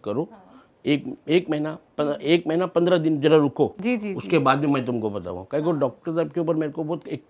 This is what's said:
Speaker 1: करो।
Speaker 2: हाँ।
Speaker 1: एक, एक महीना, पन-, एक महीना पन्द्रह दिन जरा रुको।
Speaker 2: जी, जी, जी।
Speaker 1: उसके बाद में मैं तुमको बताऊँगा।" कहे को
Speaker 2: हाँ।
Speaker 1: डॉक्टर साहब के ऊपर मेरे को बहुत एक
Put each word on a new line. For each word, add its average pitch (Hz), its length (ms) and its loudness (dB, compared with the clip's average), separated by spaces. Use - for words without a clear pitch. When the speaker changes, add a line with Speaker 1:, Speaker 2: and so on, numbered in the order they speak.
Speaker 1:
करो। 123 280 -4
Speaker 2:
हाँ। - 400 -20
Speaker 1:
एक, 139 320 -2
एक 170 220 2
महीना, 156 280 -4
पन-, 147 240 -2
एक 170 260 2
महीना 175 180 0
पन्द्रह 175 320 2
दिन 160 240 0
जरा 151 160 6
रुको। 143 420 2
Speaker 2:
जी, 233 180 -2
जी, 208 120 -8
जी। 190 60 -6
Speaker 1:
उसके 170 220 0
बाद 139 220 4
में 151 80 0
मैं 135 180 0
तुमको 113 240 -2
बताऊँगा।" 90 420 -8
कहे 151 100 -2
को 165 100 0
Speaker 2:
हाँ। 151 80 -2
Speaker 1:
डॉक्टर 139 360 -4
साहब 160 160 -2
के 170 80 -4
ऊपर 165 160 -2
मेरे 156 160 -2
को 160 120 -8
बहुत 156 240 -8
एक 147 220 -10